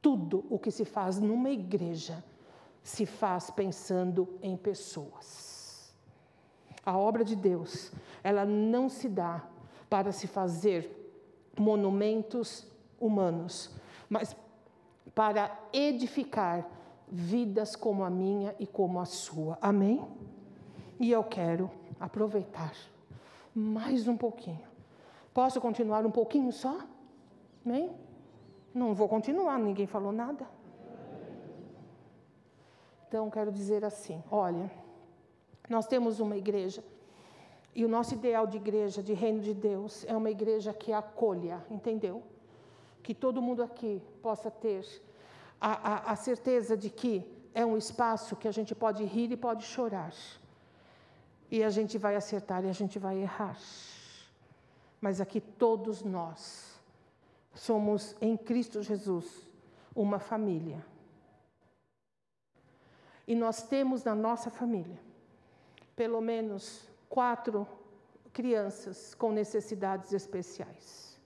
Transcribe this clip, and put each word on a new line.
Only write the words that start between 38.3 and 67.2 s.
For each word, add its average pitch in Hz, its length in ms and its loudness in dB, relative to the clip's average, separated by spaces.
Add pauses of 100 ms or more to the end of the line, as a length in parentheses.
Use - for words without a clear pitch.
de 208 120 -4
igreja, 208 440 0
de 196 120 0
reino 214 260 2
de 208 140 -2
Deus, 202 520 -2
é 226 100 -2
uma 220 140 2
igreja 214 440 0
que 220 200 -6
acolha, 180 800 0
entendeu? 208 500 -2 (800)
Que - 140 -4
todo 254 260 0
mundo 240 220 0
aqui 220 380 -4 (200)
possa 220 300 -4
ter 202 340 -2 (760)
a, 214 500 0
a, - 20 2
a 214 40 2
certeza 240 600 2
de 202 140 -6
que 208 360 0 (280)
é 233 120 2
um 226 120 2
espaço 226 580 0
que - 120 -4
a 214 40 2
gente 208 240 -2
pode 214 300 0
rir 226 260 0
e 247 60 -2
pode 233 260 -2
chorar. 196 500 -4 (1400)
E 220 140 2
a 220 60 4
gente 214 280 0
vai 202 180 2
acertar 196 500 -2
e 190 40 0
a 185 40 -2
gente 196 260 -2
vai 190 180 -2
errar. 190 400 -4 (1400)
Mas 196 220 -2
aqui 196 180 -2
todos 220 640 0
nós 175 760 -8 (760)
somos, 208 640 0
em 226 160 2
Cristo 226 460 -2
Jesus, 190 640 -4 (480)
uma 202 240 2
família. 170 680 -2 (2500)
E 233 60 2
nós 226 300 2
temos 269 400 2
na 220 100 2
nossa 226 380 0
família, 190 480 -2 (960)
pelo 226 260 2
menos 226 680 -4 (200)
quatro 240 580 2 (680)